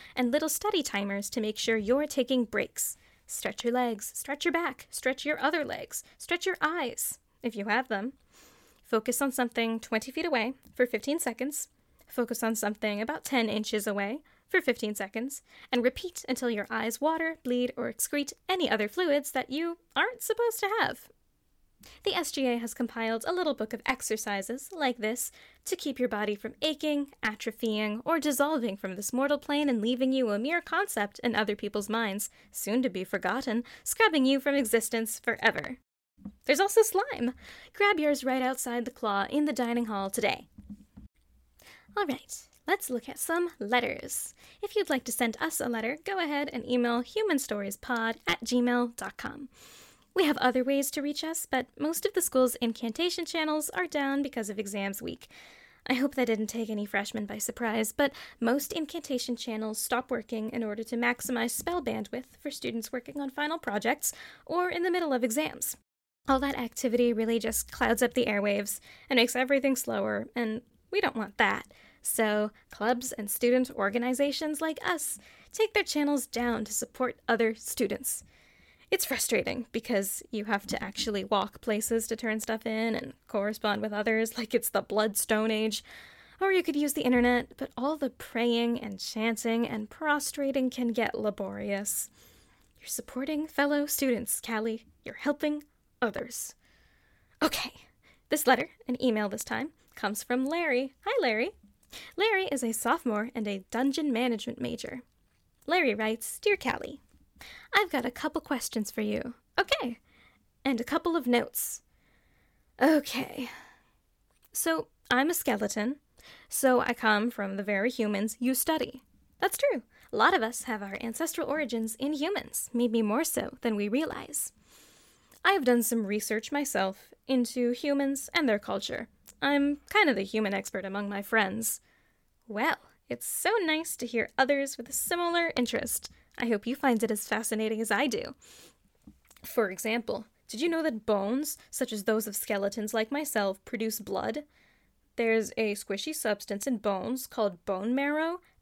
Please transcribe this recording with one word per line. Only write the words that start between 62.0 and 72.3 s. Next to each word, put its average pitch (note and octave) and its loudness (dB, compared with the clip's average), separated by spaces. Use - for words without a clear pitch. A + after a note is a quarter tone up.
for C#4+ -8
students A#3 -6
working C4+ -6
on C4+ -4
final D4+ -2
projects A3+ -2
or F4+ 0
in F4 -2
the F4+ 2
middle E4+ 0
of A#3+ 2
exams. - -2
All C4+ 6
that C#4 -2
activity A#3+ 2
really A3+ 2
just A3+ -2
clouds A3+ 2
up A#3+ 4
the A#3+ 2
airwaves G3+ 0
and C4 2
makes A#3 6
everything C4 4
slower, G#3+ -2
and A3+ -2
we G4 0
don't - 0
want G3+ -4
that. G3+ 2
So G#3+ 2